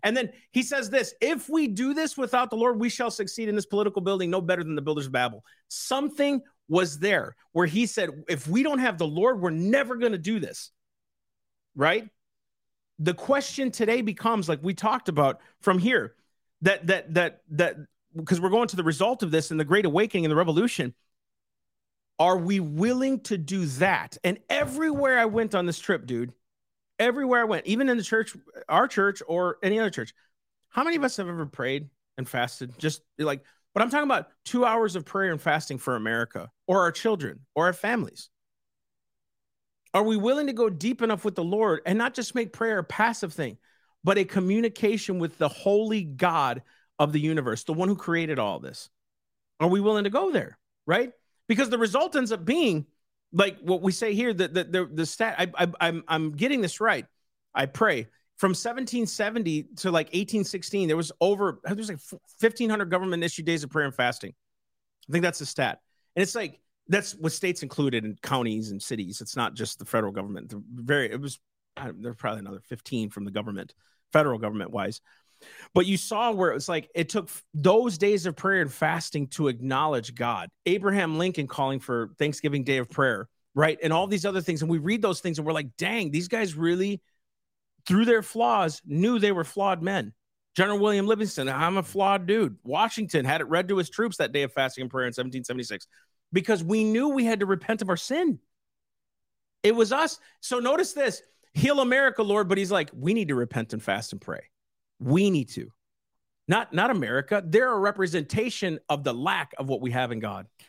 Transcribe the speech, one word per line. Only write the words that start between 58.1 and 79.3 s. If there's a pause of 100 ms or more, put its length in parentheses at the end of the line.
from
seventeen
seventy (140)
to,
like,
eighteen
sixteen,
there
was
over,
there
was,
like,
f-, (200)
fifteen
hundred
government
issued
days
of
prayer
and
fasting. (720)
I
think
that's
the
stat. (340)
And
it's
like, (300)
that's
with
states
included
and
counties
and
cities.
It's
not
just
the
federal
government.
The (120)
very,
it
was, (380)
I
don't,
there
were
probably
another
fifteen
from
the
government, (380)
federal
government
wise. (720)
But
you
saw
where
it
was
like,
it
took
f-, (100)
those
days
of
prayer
and
fasting
to